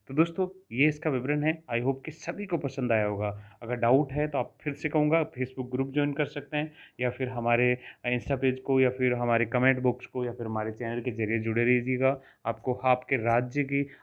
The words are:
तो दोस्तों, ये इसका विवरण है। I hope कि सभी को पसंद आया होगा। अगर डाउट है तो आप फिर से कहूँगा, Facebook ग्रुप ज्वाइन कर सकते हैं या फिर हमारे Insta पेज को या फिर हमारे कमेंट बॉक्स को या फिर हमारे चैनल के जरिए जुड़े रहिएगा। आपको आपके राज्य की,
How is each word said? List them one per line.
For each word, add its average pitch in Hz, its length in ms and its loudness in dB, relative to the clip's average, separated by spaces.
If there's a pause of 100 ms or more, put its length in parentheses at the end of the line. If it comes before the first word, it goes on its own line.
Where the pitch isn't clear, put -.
तो 135 60 -10
दोस्तों, 170 340 2 (240)
ये 131 160 2
इसका 151 220 -2
विवरण 139 340 0
है। 156 100 2 (180)
I 120 100 0
hope 135 240 -2
कि 151 60 -8
सभी 196 340 -8
को 180 120 -4
पसंद 127 340 -4
आया 110 140 4
होगा। 104 240 -2 (340)
अगर 117 120 -4
डाउट 127 360 2
है 147 160 -2
तो 147 100 -4
आप - 240 -4
फिर 143 120 -4
से 147 160 -6
कहूँगा, 151 320 2 (100)
Facebook 127 400 -6
ग्रुप 135 220 -2
ज्वाइन 143 200 0
कर 147 140 -2
सकते 147 300 -8
हैं 151 140 -4 (280)
या 123 100 0
फिर 123 200 -4
हमारे 120 480 2 (300)
Insta 123 320 0
पेज 131 200 2
को 135 220 2
या 127 80 6
फिर 127 240 0
हमारे 117 340 2
कमेंट 127 320 4
बॉक्स 127 260 0
को 123 200 -4
या 120 60 -4
फिर 117 140 -8
हमारे 110 260 -2
चैनल 117 300 -4
के 117 120 -4
जरिए 110 260 0
जुड़े 113 260 0
रहिएगा। 127 540 2 (260)
आपको 113 280 -2
आपके 127 460 0
राज्य 123 440 2
की, 139 220 0 (180)